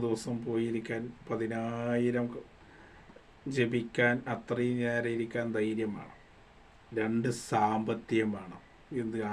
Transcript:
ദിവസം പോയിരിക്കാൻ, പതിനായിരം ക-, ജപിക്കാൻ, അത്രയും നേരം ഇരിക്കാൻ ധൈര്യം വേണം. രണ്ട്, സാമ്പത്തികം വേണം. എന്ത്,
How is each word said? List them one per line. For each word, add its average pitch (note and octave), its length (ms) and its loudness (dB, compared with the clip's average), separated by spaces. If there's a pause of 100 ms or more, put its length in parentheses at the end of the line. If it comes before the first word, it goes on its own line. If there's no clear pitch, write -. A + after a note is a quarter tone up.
ദിവസം A#2 320 0 (100)
പോയിരിക്കാൻ, A#2 560 -2 (260)
പതിനായിരം A#2 1040 0
ക-, - 120 -12 (1080)
ജപിക്കാൻ, A#2+ 580 4 (200)
അത്രയും B2 500 0
നേരം A#2+ 320 0
ഇരിക്കാൻ A#2 300 -2 (100)
ധൈര്യം A2 420 0
വേണം. - 180 -14 (840)
രണ്ട്, A2+ 280 2 (200)
സാമ്പത്തികം A2 920 2
വേണം. - 240 -14 (400)
എന്ത്, A2 160 -2 (140)